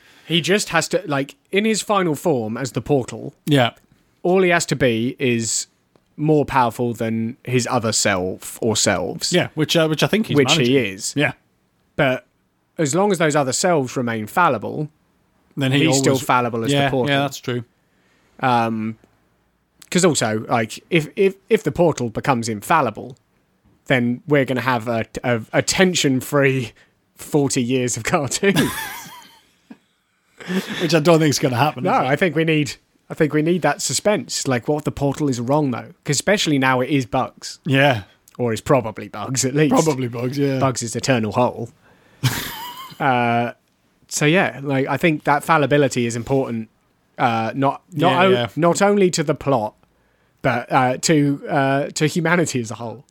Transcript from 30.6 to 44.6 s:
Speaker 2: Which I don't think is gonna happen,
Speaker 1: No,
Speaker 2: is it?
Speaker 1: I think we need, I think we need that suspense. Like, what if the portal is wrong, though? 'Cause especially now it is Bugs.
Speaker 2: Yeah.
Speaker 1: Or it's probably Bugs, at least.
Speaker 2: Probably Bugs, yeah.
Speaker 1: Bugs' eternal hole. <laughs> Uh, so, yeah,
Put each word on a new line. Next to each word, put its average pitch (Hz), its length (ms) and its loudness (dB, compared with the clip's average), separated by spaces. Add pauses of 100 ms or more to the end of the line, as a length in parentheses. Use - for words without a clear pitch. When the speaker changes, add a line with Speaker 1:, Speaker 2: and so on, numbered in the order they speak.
Speaker 2:
Which 165 120 0
I 165 60 4
don't 160 200 6
think 156 100 4
is 127 100 0
gonna 131 160 0
happen, 127 300 0
Speaker 1:
No, 185 80 2
Speaker 2:
is 247 60 2
it? 151 80 0
Speaker 1:
I 135 100 4
think 165 180 0
we 160 80 2
need, 156 320 0 (340)
I - 40 -10
think 151 200 -6
we 151 80 2
need 165 200 0
that 147 200 0
suspense. - 680 -2
Like, 123 200 -2
what 151 120 0
if 147 40 -10
the 139 80 -4
portal 143 380 -2
is 123 100 -4
wrong, 135 320 0
though? 113 220 -10 (100)
'Cause 143 140 -2
especially 180 420 0
now 131 220 4
it 127 80 -4
is 139 160 0
Bugs. - 600 -6
Speaker 2:
Yeah. 135 380 4 (340)
Speaker 1:
Or 120 140 -2
it's 107 100 -6
probably 113 460 0
Bugs, 113 380 -4
at 131 100 -2
least. 151 180 4
Speaker 2:
Probably 147 360 2
Bugs, 123 280 -6
yeah. 139 220 0
Speaker 1:
Bugs' 123 360 -2
eternal 117 380 0
hole. 113 360 0 (540)
<laughs> 127 60 0 (720)
Uh, 120 520 0 (560)
so, - 180 -4
yeah, 151 380 2